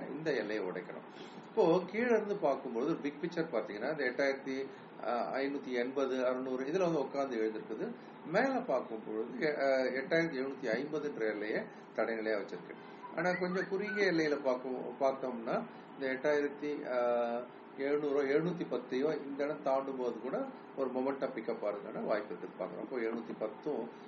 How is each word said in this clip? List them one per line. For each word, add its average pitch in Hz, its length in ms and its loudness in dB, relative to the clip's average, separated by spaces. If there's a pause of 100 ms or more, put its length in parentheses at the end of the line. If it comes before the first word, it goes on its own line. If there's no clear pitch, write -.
(180)
இந்த 156 160 0
எல்லையை 104 320 0
உடைக்கணும். 90 400 -6 (440)
இப்போ 185 320 6 (100)
கீழே 240 180 2
இருந்து 208 260 4
பார்க்கும்போது 127 500 2
ஒரு 160 100 2
பிக் 143 260 -4
பிக்சர் 170 340 -2
பார்த்தீங்கன்னா, 107 360 -2
இந்த 151 120 -2
எட்டாயிரத்தி, 135 640 0 (380)
ஆ, 110 300 0
ஐநூத்தி 139 360 -2
எண்பது, 127 540 2
அறுநூறு 127 400 0
இதுல 156 140 2
வந்து 170 200 4
உட்கார்ந்து 135 380 0
எழுந்திருக்குது. 110 540 -2 (400)
மேல 262 300 4
பார்க்கும் 117 460 -2
பொழுது, 113 340 -4
எ-, 151 160 2
ஆ, 135 200 4
எட்டாயிரத்தி 131 680 2
எழுநூத்தி 135 220 -4
ஐம்பதுன்ற 139 540 -2
எல்லையை 107 420 0 (340)
தடைநிலையா 110 460 2
வச்சிருக்கு. - 340 -8 (400)
ஆனா 180 180 2
கொஞ்சம் 180 360 0
குறுகிய 202 420 2
எல்லையில 156 320 4
பார்க்கும், 127 560 0
பார்த்தோம்னா 135 640 2 (380)
இந்த 131 140 0
எட்டாயிரத்தி, 147 800 2
ஆ, 120 320 4 (540)
எழுநூறோ, 143 460 4
எழுநூத்தி 160 480 4
பத்தையோ 135 540 0
இந்த 139 180 -2
இடம் 147 200 -2
தாண்டும் 135 340 2
போது 120 220 -2
கூட 127 260 -2 (320)
ஒரு 131 120 0
மொமெண்டம் 131 440 0
பிக்கப் 117 320 -4
ஆகிறதுக்கான 104 380 -4
வாய்ப்பு 107 320 0
இருக்குது 92 260 -8
பார்க்குறோம். 90 200 -6
அப்போ 123 160 -6
எழுநூத்தி 113 420 -2
பத்தும் 117 500 -4 (180)